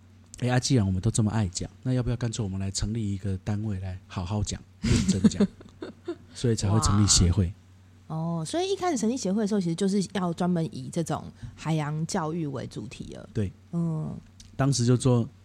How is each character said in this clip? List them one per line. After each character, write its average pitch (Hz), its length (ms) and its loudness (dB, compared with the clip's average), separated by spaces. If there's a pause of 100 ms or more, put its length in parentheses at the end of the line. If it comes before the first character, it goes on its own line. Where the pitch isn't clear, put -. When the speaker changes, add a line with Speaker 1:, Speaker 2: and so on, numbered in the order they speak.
(400)
Speaker 1:
：“哎， 120 100 0
啊， 127 100 4
既 135 160 2
然 104 100 4
我 98 60 2
们 92 100 0
都 113 80 2
这 110 140 2
么 107 80 2
爱 110 160 2
讲， 90 220 -6 (120)
那 131 120 0
要 127 100 0
不 120 60 0
要 120 60 0
干 117 160 -2
脆 113 120 -4
我 98 60 -2
们 95 100 -4
来 98 100 -2
成 104 240 -2
立 107 200 0
一 98 40 -4
个 95 220 -2
单 104 240 -2
位 101 160 -2
来 92 280 -8
好 95 160 -6
好 104 200 -2
讲， - 180 -6 (200)
认 - 120 2 (140)
真 - 160 2
讲？” - 240 4 (600)
Speaker 2:
<laughs> - 280 -10
Speaker 1:
所 120 160 0
以 110 40 2
才 104 140 -2
会 110 120 4
成 101 200 4
立 101 60 6
协 90 240 6
会。 90 160 4
Speaker 2:
哇。 92 60 -6 (580)
哦， 165 340 -4
所 320 160 -2
以 381 80 -2
一 392 60 0
开 359 160 0
始 277 60 0
成 214 120 2
立 254 60 0
协 190 160 -2
会 214 100 2
的 208 60 0
时 202 60 0
候， 208 80 2
其 170 80 0
实 165 60 0
就 196 120 0
是 190 240 2
要 180 220 -2
专 175 160 0
门 170 140 2 (120)
以 127 160 -10
这 170 100 -2
种 151 220 -4 (320)
海 156 200 -2
洋 151 300 -2
教 160 280 -2
育 170 120 -4
为 123 220 -6
主 - 200 -10
题 - 260 -14
了。 62 200 -16
Speaker 1:
对。 104 160 0 (220)
Speaker 2:
嗯。 160 420 -2 (440)
Speaker 1:
当 135 140 4
时 120 140 2
就 123 120 6
做 120 300 4 (180)